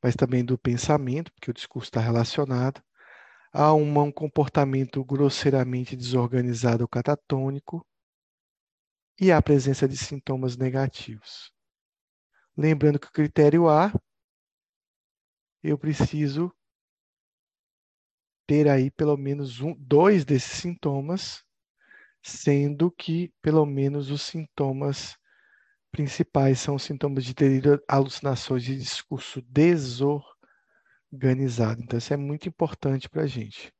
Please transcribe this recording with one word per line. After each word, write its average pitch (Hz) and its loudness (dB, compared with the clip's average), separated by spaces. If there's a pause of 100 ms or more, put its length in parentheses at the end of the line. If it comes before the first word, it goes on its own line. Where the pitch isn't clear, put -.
mas 123 0
também 123 0
do 123 -2
pensamento, 135 -2
porque - -14
o 120 -6
discurso - -12
tá 120 -2
relacionado 123 -2 (680)
a 151 4
uma, 147 4
um 147 0
comportamento 139 0
grosseiramente 131 0
desorganizado 123 0
ou 117 -4
catatônico 139 -4 (1400)
e 190 6
a 156 6
presença 139 2
de 135 -2
sintomas 131 -6
negativos. 127 -6 (1040)
Lembrando 151 2
que - -12
o - -20
critério 151 4
A, 160 4 (1700)
eu 151 -2
preciso 151 -2 (2000)
ter 147 4
aí 139 4
pelo 151 0
menos 139 -8
um, 165 -6
dois 151 4
desses 135 -2
sintomas, 160 -6 (760)
sendo 143 0
que 170 -6 (120)
pelo 156 4
menos 139 -2
os 143 -6
sintomas 139 -6 (760)
principais 135 0
são - -6
os 139 -6
sintomas 139 -4
de 127 -8
delírio, 139 4
alucinações 131 -2
e 135 -4
discurso - -10
desorganizado. 131 -2
Então, 120 -4
isso - -6
é 143 -2
muito 143 -8
importante 139 -4
pra 156 -4
gente. 113 -10